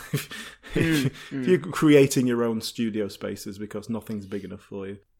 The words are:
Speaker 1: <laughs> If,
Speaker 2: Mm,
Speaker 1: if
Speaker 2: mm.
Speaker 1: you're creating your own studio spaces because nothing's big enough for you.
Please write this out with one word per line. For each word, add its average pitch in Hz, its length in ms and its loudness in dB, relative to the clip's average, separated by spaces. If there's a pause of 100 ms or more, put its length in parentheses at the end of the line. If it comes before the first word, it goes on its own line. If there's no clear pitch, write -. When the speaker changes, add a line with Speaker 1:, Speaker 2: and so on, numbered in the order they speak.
(120)
Speaker 1:
<laughs> - 180 -4 (440)
If, 151 80 2 (220)
Speaker 2:
Mm, - 20 2
Speaker 1:
if - 240 -8
Speaker 2:
mm. 131 160 -6
Speaker 1:
you're 180 120 6
creating 143 680 6
your 120 180 2
own 113 160 0
studio 107 480 -4
spaces 101 480 -10
because 104 320 -10
nothing's 107 380 -8
big 98 180 -8
enough 90 160 -14
for 98 280 -12
you. 101 100 -12 (220)